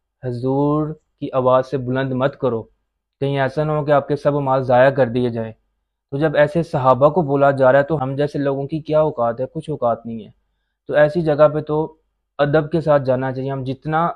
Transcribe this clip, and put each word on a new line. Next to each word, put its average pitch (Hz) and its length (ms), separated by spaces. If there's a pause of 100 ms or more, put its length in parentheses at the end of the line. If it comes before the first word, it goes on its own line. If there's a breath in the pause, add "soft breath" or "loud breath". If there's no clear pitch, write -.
(220)
हजूर 143 680 (280)
की 143 160
आवाज़ 127 300
से 143 120
बुलंद 131 360
मत 131 260
करो, 117 200 (600)
कहीं 139 180
ऐसा 135 260
ना 151 120
हो 147 80
कि 147 80
आपके 143 240
सब 147 200
अमाल 135 280
ज़ाया 127 260
कर 131 180
दिए 123 220
जाएं। 113 220 (600)
तो 139 60
जब 151 180
ऐसे 147 280
सहाबा 131 440
को 160 140
बोला 139 300
जा 131 180
रहा 139 100
है 143 60
तो 160 100
हम 135 200
जैसे 143 220
लोगों 139 280
की 156 140
क्या 151 240
औकात 117 360
है? 131 60
कुछ 156 240
औकात 120 360
नहीं 113 180
है। - 80 (560)
तो 135 80
ऐसी 151 260
जगह 151 260
पे 147 140
तो 151 160 (600)
अदब 143 340
के 170 80
साथ 147 200
जाना 131 320
चाहिए। 131 180
हम 135 140
जितना 156 400 (120)